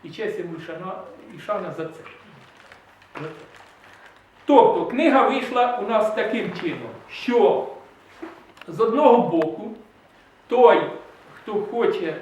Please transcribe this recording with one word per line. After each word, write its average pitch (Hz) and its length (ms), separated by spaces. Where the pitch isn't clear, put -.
і 170 60
честь 202 300
йому, 170 180
і 160 40
шана, 175 320
і - 20
шана 185 320
за 160 140
це. - 160
За 147 120
це. - 180
Тобто 247 400
книга 269 440
вийшла 247 560
у - 20
нас 214 260
таким 214 380
чином, 131 280
що - 560
з 160 120
одного 240 500
боку 165 420
той, 233 340
хто - 200
хоче 202 680